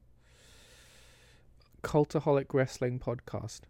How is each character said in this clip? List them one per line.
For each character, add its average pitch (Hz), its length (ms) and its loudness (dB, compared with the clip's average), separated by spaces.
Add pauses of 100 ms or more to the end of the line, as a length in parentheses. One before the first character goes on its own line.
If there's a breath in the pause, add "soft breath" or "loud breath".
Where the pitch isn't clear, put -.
(1800 soft breath)
Cultaholic 147 640 2
Wrestling 131 520 0
Podcast。 - 720 -8